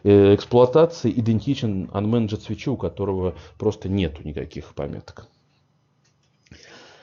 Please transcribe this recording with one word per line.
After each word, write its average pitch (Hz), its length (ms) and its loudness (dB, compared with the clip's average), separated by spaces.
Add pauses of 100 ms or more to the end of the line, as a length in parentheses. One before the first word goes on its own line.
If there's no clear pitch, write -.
э, 101 320 6
эксплуатации 127 800 2
идентичен 110 800 -2
unmanaged 107 480 -2
свитчу, 113 320 -8
у 117 40 -4
которого 92 600 -4 (220)
просто 101 300 -4
нету 92 360 -4
никаких 71 500 -14
пометок. - 540 -14 (1700)